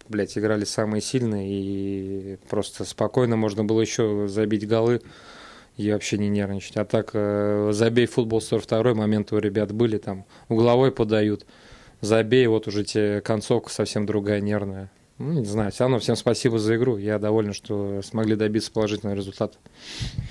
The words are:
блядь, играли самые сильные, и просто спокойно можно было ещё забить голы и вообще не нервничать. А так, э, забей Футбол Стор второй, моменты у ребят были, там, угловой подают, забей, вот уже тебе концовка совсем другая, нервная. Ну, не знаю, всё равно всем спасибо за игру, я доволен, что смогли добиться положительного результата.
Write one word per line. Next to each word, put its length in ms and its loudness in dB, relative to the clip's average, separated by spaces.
блядь, 300 -2
играли 260 0
самые 380 -2
сильные, 480 -2
и 880 -6
просто 360 -4
спокойно 520 0
можно 280 0
было 160 2
ещё 480 0
забить 400 0
голы 320 2
и 140 0
вообще 280 -2
не 100 0
нервничать. 480 -2
А 80 0
так, 300 0
э, 580 0
забей 340 4
Футбол 340 0
Стор 200 -2
второй, 340 2
моменты 400 0
у 40 2
ребят 340 0
были, 260 0
там, 260 -8
угловой 440 4
подают, 520 0
забей, 460 4
вот 220 2
уже 160 -2
тебе 360 0
концовка 500 0
совсем 360 -2
другая, 340 0
нервная. 500 -4
Ну, 220 -6
не 40 -2
знаю, 260 -2
всё 140 0
равно 140 2
всем 180 0
спасибо 420 2
за 180 2
игру, 200 0
я 220 -2
доволен, 340 0
что 500 -6
смогли 340 0
добиться 360 -2
положительного 440 -2
результата. 420 -6